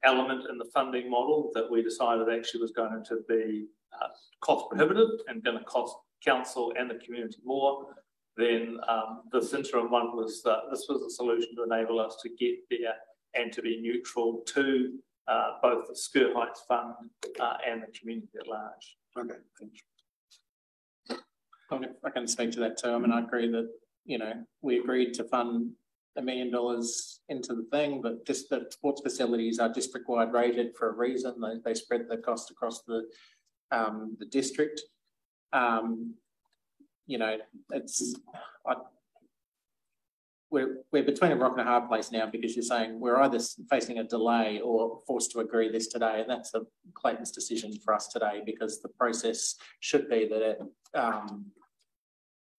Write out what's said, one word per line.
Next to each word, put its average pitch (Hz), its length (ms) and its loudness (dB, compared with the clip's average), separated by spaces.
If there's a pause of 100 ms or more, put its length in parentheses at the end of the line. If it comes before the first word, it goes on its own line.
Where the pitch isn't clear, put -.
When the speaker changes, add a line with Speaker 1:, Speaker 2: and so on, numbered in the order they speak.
Speaker 1:
element 127 460 6
in 127 80 -6
the 117 160 -10
funding 127 380 0
model 139 420 4
that 117 180 0
we 113 120 4
decided 113 480 2
actually 117 320 -2
was 110 100 -2
going 110 320 -2
to - 140 -2 (100)
be, 110 380 2 (340)
uh, - 80 -4 (320)
cost - 300 2
prohibitive 202 400 6 (180)
and 117 160 -6
gonna 113 200 0
cost - 300 -2 (300)
council 127 540 2
and 127 120 -2
the 117 40 -6 (100)
community 117 400 -8
more. 135 440 2 (500)
Then, 117 400 2 (100)
um, 110 420 0
this 120 220 2
interim 123 380 0
one 117 260 2
was, 110 300 -4
uh, 110 140 4 (100)
this - 180 -6
was 135 140 0
a 117 80 -8
solution 117 460 0
to 117 80 -2
enable 113 360 2
us 110 220 -2
to 117 80 -8
get 120 260 0 (140)
there 117 240 -2 (400)
and 117 180 -2
to 120 80 -8
be 113 200 -2
neutral 117 640 -2
to, 135 480 2 (340)
uh, 113 220 2 (120)
both 120 240 4
the - 80 -12
Sker 123 380 4
Heights 117 340 -2
Fund, 117 280 0 (440)
uh, - 180 0 (120)
and 113 140 -4
the - 160 -16
community 113 320 -10 (100)
at - 80 -12
large. 107 480 -10 (220)
Speaker 2:
Okay, 120 160 -6 (260)
thanks. 104 220 -20 (2250)
Speaker 3:
I - 60 -4
can 120 160 -4
speak 117 260 0
to 120 80 -4
that 113 180 -2
too. 123 100 -2
I 120 100 2
mean, 117 140 4
I 117 80 4
agree 117 300 0
that, 117 180 0 (380)
you - 100 -4
know, 110 160 -4 (300)
we 123 160 4
agreed 123 360 2
to 117 100 -4
fund 117 480 0 (440)
a 143 60 -4
million 127 280 -2
dollars 120 800 -2
into 123 260 -6
the 113 100 -4
thing, 143 360 0
but 117 260 -4
just - 220 -4
the 123 220 -2
sports - 320 -2
facilities 117 560 0
are 117 100 4
district-wide 120 640 0
rated 120 420 2
for 113 140 0
a 107 80 -4
reason. 123 420 0
They, 113 260 -4
they 113 100 0
spread 117 340 -2
the 113 80 -4
cost 117 340 -4
across 117 340 -6
the, 113 180 -2 (680)
um, 110 480 -2
the 104 80 -12
district. 151 540 0 (720)
Um, 117 640 0 (920)
you 127 120 -4
know, 110 180 0 (360)
it's... - 420 -4 (520)
I, 127 100 0 (1700)
we're, 131 280 0 (140)
we're 139 120 4
between 151 280 4
a 135 40 2
rock 127 160 4
and 123 80 -2
a 117 40 2
hard 120 240 4
place 110 220 0
now 110 160 0
because 113 300 -4
you're 120 60 -2
saying 113 360 0
we're 123 220 4
either 131 160 6
s-, - 320 -4
facing 120 300 0
a 113 60 -2
delay 113 600 2
or 113 420 2
forced 123 260 -2
to 117 80 -4
agree 110 300 2
this 113 180 -2
today, 113 340 0
and 120 80 -2
that's 117 200 -4
the 113 160 -2 (280)
Clayton's 117 360 -2
decision 107 440 -6 (100)
for 110 80 2
us 104 160 0
today 104 380 -2
because 107 340 -6
the - 80 -10
process 117 680 0 (240)
should - 280 0
be 110 180 4
that 107 140 0
it, 110 180 0 (400)
um, 202 460 -2 (1160)